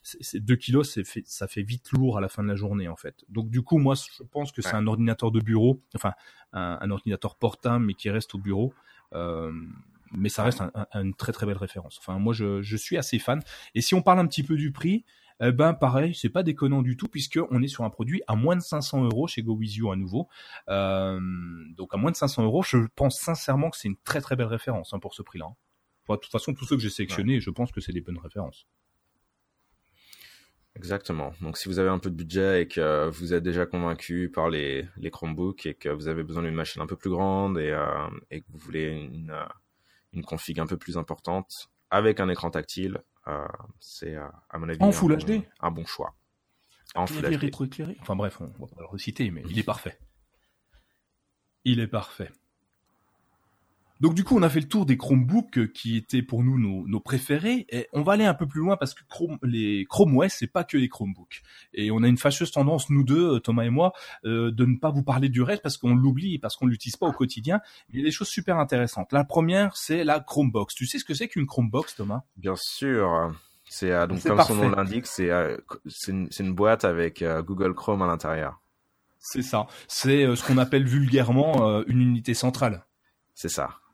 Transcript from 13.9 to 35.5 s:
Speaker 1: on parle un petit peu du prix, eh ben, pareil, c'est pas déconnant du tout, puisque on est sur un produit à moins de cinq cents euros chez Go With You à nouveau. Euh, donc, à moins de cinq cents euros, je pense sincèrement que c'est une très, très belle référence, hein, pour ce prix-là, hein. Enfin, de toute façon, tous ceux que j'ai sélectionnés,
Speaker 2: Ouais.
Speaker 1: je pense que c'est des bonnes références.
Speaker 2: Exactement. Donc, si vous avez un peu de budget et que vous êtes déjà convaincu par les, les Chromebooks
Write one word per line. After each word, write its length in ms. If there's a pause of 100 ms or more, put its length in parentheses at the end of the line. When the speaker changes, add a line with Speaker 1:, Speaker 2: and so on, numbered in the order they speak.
Speaker 1:
on 80
parle 160
un 80
petit 160
peu 140
du 140
prix, 360 (380)
eh 60
ben, 240
pareil, 400
c'est 140
pas 160
déconnant 380
du 140
tout, 120
puisque 320 (100)
on 120
est 60
sur 140
un 80
produit 380
à 80
moins 180
de 60
cinq 220
cents 200
euros 240
chez 160
Go 120
With 200
You 160
à 60
nouveau. 320 (400)
Euh, 500 (560)
donc, 200
à 20
moins 160
de 40
cinq 120
cents 160
euros, 180
je 160 (160)
pense 240
sincèrement 520
que 60
c'est 120
une 160
très, 160
très 160
belle 100
référence, 460
hein, 80
pour 140
ce 80
prix-là, 240
hein. 80 (520)
Enfin, 100
de 40
toute 100
façon, 240
tous 100
ceux 120
que 60
j'ai 80
sélectionnés, 460
Speaker 2:
Ouais. 40
Speaker 1:
je 100
pense 220
que 80
c'est 120
des 100
bonnes 160
références. 480 (2000)
Speaker 2:
Exactement. 640
Donc, 160
si 120
vous 120
avez 80
un 100
peu 120
de 60
budget 460
et 60
que 400
vous 260
êtes 80
déjà 240
convaincu 640
par 160
les, 380 (100)
les 140
Chromebooks 560